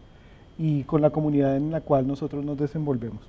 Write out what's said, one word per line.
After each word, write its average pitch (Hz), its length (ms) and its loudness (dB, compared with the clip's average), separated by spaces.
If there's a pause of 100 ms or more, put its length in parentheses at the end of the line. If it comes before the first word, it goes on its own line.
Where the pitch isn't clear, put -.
(560)
y 151 280 0
con 151 180 2
la 147 80 6
comunidad 143 460 2
en 147 140 -2
la 160 120 -4
cual 135 240 2
nosotros 143 380 -4
nos 147 120 -4
desenvolvemos. 135 720 -4